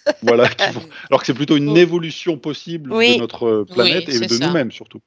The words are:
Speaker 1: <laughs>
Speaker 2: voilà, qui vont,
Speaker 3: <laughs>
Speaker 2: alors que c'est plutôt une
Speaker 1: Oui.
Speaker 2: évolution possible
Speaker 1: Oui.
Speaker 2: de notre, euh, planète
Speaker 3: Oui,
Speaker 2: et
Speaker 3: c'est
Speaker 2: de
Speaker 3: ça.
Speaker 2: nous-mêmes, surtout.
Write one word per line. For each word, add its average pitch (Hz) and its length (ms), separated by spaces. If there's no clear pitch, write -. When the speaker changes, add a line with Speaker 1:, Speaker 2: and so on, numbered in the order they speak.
Speaker 1:
<laughs> - 160
Speaker 2:
voilà, 117 280
qui 101 240
vont, 117 80
Speaker 3:
<laughs> - 280
Speaker 2:
alors 131 120
que - 40
c'est 139 80
plutôt 147 240
une 143 120
Speaker 1:
Oui. 160 100
Speaker 2:
évolution 165 580
possible 151 560
Speaker 1:
Oui. 233 220
Speaker 2:
de 120 60
notre, 117 260
euh, 107 180
planète 170 420
Speaker 3:
Oui, 143 60
Speaker 2:
et 120 60
Speaker 3:
c'est 113 80
Speaker 2:
de 117 80
Speaker 3:
ça. 135 120
Speaker 2:
nous-mêmes, 143 240
surtout. - 360